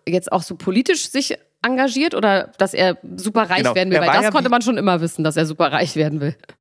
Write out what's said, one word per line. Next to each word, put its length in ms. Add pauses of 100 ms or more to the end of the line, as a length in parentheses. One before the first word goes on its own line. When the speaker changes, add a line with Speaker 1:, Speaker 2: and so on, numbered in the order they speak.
Speaker 1:
jetzt 240
auch 120
so 140
politisch 540
sich 240 (280)
engagiert 520
oder 440
dass 160
er 240 (180)
super 340
reich 80
Speaker 2:
Genau. 160
Speaker 1:
werden 160
will? 60
Speaker 2:
Er 60
Speaker 1:
Weil 60
Speaker 2:
war 80
Speaker 1:
das 80
Speaker 2:
ja 60
Speaker 1:
konnte 180
Speaker 2:
wie 40
Speaker 1:
man 100
schon 140
immer 240
wissen, 240
dass 120
er 100
super 260
reich 240
werden 240
will. 160 (240)